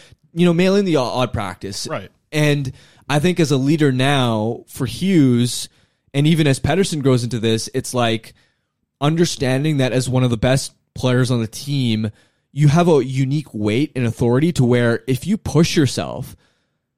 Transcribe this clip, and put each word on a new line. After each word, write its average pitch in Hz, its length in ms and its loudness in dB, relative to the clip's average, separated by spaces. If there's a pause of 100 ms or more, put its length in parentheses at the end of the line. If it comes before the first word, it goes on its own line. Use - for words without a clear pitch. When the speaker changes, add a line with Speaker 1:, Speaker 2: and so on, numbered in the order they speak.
(320)
Speaker 1:
You 170 140 2
know, 175 80 4
mail 185 220 2
in 202 80 2
the 170 140 0
o-, 127 40 0
odd 117 300 -4
practice. 98 560 -8
Speaker 2:
Right. 107 220 -10 (200)
Speaker 1:
And 147 420 -2 (360)
I 143 100 0
think 175 220 2
as 143 100 2
a 143 60 4
leader 143 340 2
now 127 800 0
for - 180 -6
Hughes, 127 800 2 (460)
and 143 140 2
even 160 180 2
as 135 140 2
Pettersson 165 420 0
grows 127 220 2
into 117 160 -6
this, 110 340 0
it's 127 180 -6
like 117 420 -2 (640)
understanding 147 800 0
that 127 140 0
as 127 160 -2
one 127 140 0
of 127 80 0
the 120 60 0
best 127 360 0 (220)
players 127 380 0
on 120 80 0
the 110 80 -4
team, 117 640 -4 (400)
you 147 160 2
have 170 200 4
a 147 160 4
unique 135 500 -4
weight 110 400 -2
and 127 120 -2
authority 127 460 0
to 135 120 2
where 120 420 2
if 131 200 -2
you 202 100 0
push - 400 0
yourself 87 580 -2 (640)